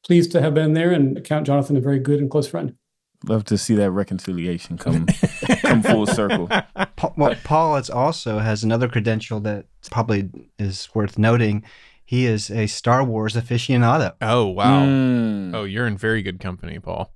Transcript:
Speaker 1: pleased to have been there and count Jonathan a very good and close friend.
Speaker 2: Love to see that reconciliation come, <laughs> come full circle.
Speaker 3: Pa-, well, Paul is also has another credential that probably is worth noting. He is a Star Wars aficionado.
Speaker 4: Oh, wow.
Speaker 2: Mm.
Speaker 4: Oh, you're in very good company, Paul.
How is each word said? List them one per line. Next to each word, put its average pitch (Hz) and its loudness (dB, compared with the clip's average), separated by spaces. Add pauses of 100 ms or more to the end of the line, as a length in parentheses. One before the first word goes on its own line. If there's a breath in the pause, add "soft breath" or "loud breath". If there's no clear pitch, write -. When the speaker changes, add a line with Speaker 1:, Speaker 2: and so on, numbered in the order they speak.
Speaker 1:
pleased 170 4
to 170 4
have 156 2
been 156 4
there 165 2
and 143 2
count 151 -2
Jonathan 143 2
a 131 2
very 139 0
good 143 0
and 139 -2
close 143 0
friend. - -8 (500)
Speaker 2:
Love 110 0
to 107 0
see - 0
that 101 4
reconciliation 90 -4
come, - 0
<laughs> - 0
come 254 2
full 107 2
circle. 101 0
Speaker 3:
Pa-, - -4
well, 143 2
Paul 156 2
is 123 -6
also 123 -2
has 107 -2
another 117 2
credential 110 -2
that 104 -6 (240)
probably 107 -2 (300)
is 95 -6
worth 104 -2
noting. 107 2 (420 soft breath)
He 123 0
is 107 -2
a 107 -2
Star 123 0
Wars 110 -2
aficionado. 120 0
Speaker 4:
Oh, 113 2
wow. 104 4
Speaker 2:
Mm. 117 0
Speaker 4:
Oh, 110 -4
you're 104 -4
in 104 -2
very 110 0
good 92 -8
company, 90 -10
Paul. - -8